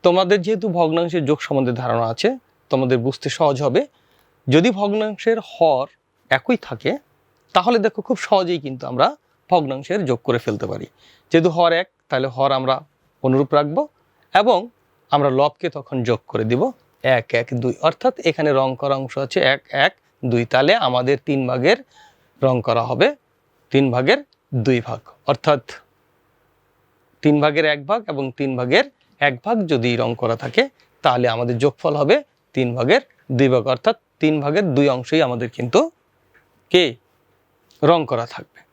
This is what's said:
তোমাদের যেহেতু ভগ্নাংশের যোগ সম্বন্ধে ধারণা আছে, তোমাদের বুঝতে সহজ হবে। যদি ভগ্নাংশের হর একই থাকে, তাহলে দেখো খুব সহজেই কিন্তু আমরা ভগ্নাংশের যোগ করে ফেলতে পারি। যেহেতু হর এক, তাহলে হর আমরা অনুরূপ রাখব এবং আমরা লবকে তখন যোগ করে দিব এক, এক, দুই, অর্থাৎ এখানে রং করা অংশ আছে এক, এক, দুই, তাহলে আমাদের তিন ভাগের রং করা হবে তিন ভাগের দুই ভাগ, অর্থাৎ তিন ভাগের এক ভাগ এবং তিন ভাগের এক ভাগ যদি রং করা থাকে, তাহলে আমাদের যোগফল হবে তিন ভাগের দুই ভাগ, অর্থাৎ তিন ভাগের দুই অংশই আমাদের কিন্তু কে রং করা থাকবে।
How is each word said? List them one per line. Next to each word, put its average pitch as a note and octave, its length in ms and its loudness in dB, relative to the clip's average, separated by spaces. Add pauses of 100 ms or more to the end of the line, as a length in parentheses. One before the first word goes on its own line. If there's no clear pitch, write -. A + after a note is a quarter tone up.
তোমাদের F#3 400 4
যেহেতু G#3+ 220 -2 (120)
ভগ্নাংশের E3 500 0
যোগ D3+ 160 0
সম্বন্ধে C3+ 360 0
ধারণা A#2 320 -2
আছে, G3 160 0 (420)
তোমাদের C3 340 0
বুঝতে C3+ 220 -4 (100)
সহজ C#3+ 280 2
হবে। C#3+ 160 2 (720)
যদি F3 160 6 (100)
ভগ্নাংশের G#3+ 580 -2 (140)
হর C#3+ 360 0 (500)
একই A#3 200 0 (100)
থাকে, - 240 -4 (640)
তাহলে G#3+ 300 2
দেখো G#3+ 220 -2
খুব A3+ 100 -2 (100)
সহজেই F3+ 380 0
কিন্তু C3 260 -10
আমরা C3 160 2 (440)
ভগ্নাংশের D3 480 -2 (100)
যোগ A#2+ 180 0
করে A#2 180 0
ফেলতে G#2+ 260 -4
পারি। - 160 -10 (440)
যেহেতু E3 240 4
হর E3+ 160 2 (100)
এক, - 60 -8 (220)
তাহলে C3+ 260 -2
হর C3+ 240 0
আমরা C3 160 0 (480)
অনুরূপ C3 340 2
রাখব D3 200 0 (640)
এবং G#3+ 180 2 (560)
আমরা C#3+ 140 2 (100)
লবকে D3 280 0 (100)
তখন C#3 180 -12 (140)
যোগ A2 100 0 (120)
করে A2 200 -2
দিব B2+ 100 2 (560)
এক, A#2 100 -4 (140)
এক, A#2 60 -8 (140)
দুই, B2 120 -2 (140)
অর্থাৎ B3+ 260 -2 (160)
এখানে D3+ 200 -2 (100)
রং C3+ 100 0 (120)
করা C#3 200 -2
অংশ C3 120 -12 (120)
আছে F3+ 140 -4 (140)
এক, C#3 100 -4 (220)
এক, - 80 0 (380)
দুই, A#2+ 200 2
তাহলে C#3+ 220 4 (140)
আমাদের B2+ 300 0 (100)
তিন C#3 120 0 (100)
ভাগের C3+ 280 2 (640)
রং C3 140 2 (120)
করা A#2 220 0
হবে B2+ 180 2 (640)
তিন C3+ 220 4
ভাগের C#3+ 260 2 (460)
দুই B2+ 220 2
ভাগ, A2+ 140 -10 (300)
অর্থাৎ D3 300 0 (1600)
তিন D3 200 6
ভাগের D#3 300 0
এক D3 160 -6
ভাগ A3 120 -2 (100)
এবং C#3 120 -4 (160)
তিন C3+ 200 -2
ভাগের D3+ 260 0 (420)
এক C3+ 60 0 (120)
ভাগ A3+ 120 -2 (140)
যদি B2 180 0 (120)
রং A#2 80 -2 (120)
করা A#2 220 -2
থাকে, C3 200 0 (400)
তাহলে B2 220 2 (100)
আমাদের A#2+ 280 -4
যোগফল D3 380 -2
হবে D#3+ 140 4 (400)
তিন C3 120 0 (100)
ভাগের D#3+ 240 2 (360)
দুই C3+ 160 4
ভাগ, A#2+ 100 2 (100)
অর্থাৎ A3+ 220 -2 (260)
তিন D#3 120 2 (100)
ভাগের E3 220 0 (100)
দুই C#3+ 200 4
অংশই D#3 320 -2
আমাদের A#2+ 300 -6
কিন্তু A#2+ 220 2 (920)
কে F3+ 120 6 (960)
রং E3 180 4 (120)
করা A#2 220 -4
থাকবে। - 260 -20 (140)